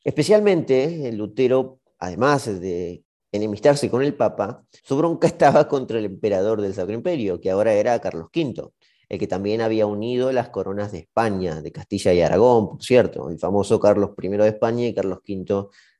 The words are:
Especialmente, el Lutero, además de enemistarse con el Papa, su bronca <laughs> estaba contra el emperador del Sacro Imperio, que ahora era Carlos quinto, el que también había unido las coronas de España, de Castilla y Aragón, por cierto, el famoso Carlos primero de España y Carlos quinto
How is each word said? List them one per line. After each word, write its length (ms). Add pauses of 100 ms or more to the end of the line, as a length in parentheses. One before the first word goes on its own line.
Especialmente, 1040
el 80
Lutero, 640 (180)
además 640
de 420 (300)
enemistarse 580
con 140
el 100
Papa, 480 (220)
su 120
bronca 300
<laughs> 0
estaba 400
contra 320
el 60
emperador 560
del 140
Sacro 200
Imperio, 460
que 100
ahora 220
era 260
Carlos 320
quinto, 420 (340)
el 120
que 80
también 340
había 240
unido 480
las 160
coronas 420
de 100
España, 600
de 100
Castilla 440
y 80
Aragón, 480
por 120
cierto, 460
el 100
famoso 400
Carlos 380
primero 280
de 60
España 360
y 80
Carlos 280
quinto 480 (300)